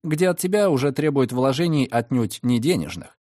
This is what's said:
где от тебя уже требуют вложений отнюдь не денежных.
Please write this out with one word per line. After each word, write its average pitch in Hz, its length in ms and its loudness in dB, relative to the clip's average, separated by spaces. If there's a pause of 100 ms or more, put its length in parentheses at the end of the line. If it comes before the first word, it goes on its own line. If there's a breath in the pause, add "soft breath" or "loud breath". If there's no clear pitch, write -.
где 165 260 0
от 170 100 -2
тебя 196 300 2
уже 139 220 2
требуют 139 400 0
вложений 135 580 0
отнюдь 117 540 -2
не 123 160 2
денежных. 98 680 -4